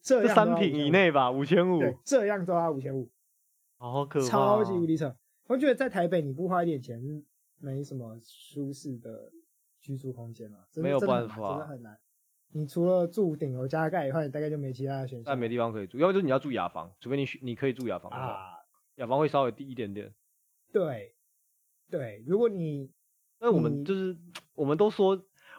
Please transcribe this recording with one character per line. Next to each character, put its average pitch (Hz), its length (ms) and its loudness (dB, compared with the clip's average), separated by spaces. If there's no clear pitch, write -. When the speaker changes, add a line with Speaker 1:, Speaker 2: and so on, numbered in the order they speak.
Speaker 1:
这 262 160 4
样 214 80 6
都 233 40 8
要 208 60 4
Speaker 2:
这 - 0 -
三 226 240 8
坪 147 280 2
以 147 40 2
内 180 220 6
吧， 131 180 4
Speaker 1:
五 139 140 0
千 175 240 4
五。 180 80 2
Speaker 2:
五 151 40 2
千 - 80 2
五。 - 40 -2
Speaker 1:
对， - 120 -10
这 240 220 4
样 202 200 -2
都 180 80 0
要 165 160 2
五 139 100 -4
千 135 160 -6
五。 127 140 -8
Speaker 2:
好 131 300 -4
可 143 140 0
怕 127 60 2
哦。 - 20 0
Speaker 1:
超 165 360 4
级 196 80 -2
无 170 140 0
敌 160 100 2
扯！ 135 180 -4
我 254 80 2
觉 269 100 2
得 254 80 6
在 262 140 -2
台 180 200 0
北， 165 140 0
你 143 100 -4
不 170 160 -4
花 175 140 0
一 170 40 0
点 151 140 -2
钱 123 220 -12
是 147 200 -8
没 139 260 -8
什 139 100 -14
么 117 280 -12
舒 143 500 -10
适 135 260 -12
的 110 320 -16
居 139 180 -10
住 131 140 -10
空 117 200 -14
间 110 200 -16
啊， - 200 -20
真 - 100 -6
的， - 60 0
Speaker 2:
没 - 20 2
有 139 100 2
办 120 280 2
法。 107 60 -16
Speaker 1:
真 - 20 -
的 - 0 -
很 110 60 -8
难， 98 80 -2
真 92 80 -4
的 - 80 -10
很 131 160 -14
难。 107 160 -20
你 151 120 -6
除 170 180 -2
了 180 220 2
住 175 280 0
顶 143 200 -4
楼 127 120 -4
加 156 220 0
盖 156 200 -2
以 - 20 -4
外， 151 160 -2
你 135 40 -6
大 147 80 -6
概 151 120 -4
就 151 80 -4
没 139 140 -6
其 127 120 -8
他 135 160 -4
的 131 80 -6
选 131 100 -12
项。 113 60 -14
Speaker 2:
但 135 140 -2
没 117 100 0
地 120 80 -2
方 117 160 0
可 107 80 -6
以 98 60 -8
住， 117 100 -12
要 165 120 4
不 196 40 2
就 196 60 2
是 190 60 2
你 139 60 2
要 135 80 4
住 139 140 -8
雅 117 160 -2
房， 87 320 -12
除 - 80 -12
非 135 80 -2
你 139 80 0
选， - 180 -8
你 120 120 -6
可 139 120 -4
以 131 60 2
住 120 160 -6
雅 90 100 -2
房 92 120 -16
的 123 60 -12
话， 127 60 -8
Speaker 1:
啊。 95 360 -10
Speaker 2:
雅 123 100 -8
房 127 120 2
会 156 80 4
稍 143 160 2
微 120 100 0
低 139 140 -12
一 131 80 -12
点 104 200 -6
点。 101 180 -12
Speaker 1:
对， 135 440 -2
对， 113 380 -8
如 180 120 2
果 233 120 4
你， 156 400 -6
Speaker 2:
但 233 120 0
我 175 80 6
们 143 260 0
就 190 100 -2
是， 185 180 -4
Speaker 1:
你 165 60 -12
Speaker 2:
我 147 120 -2
们 147 100 2
都 208 140 4
说， 190 340 2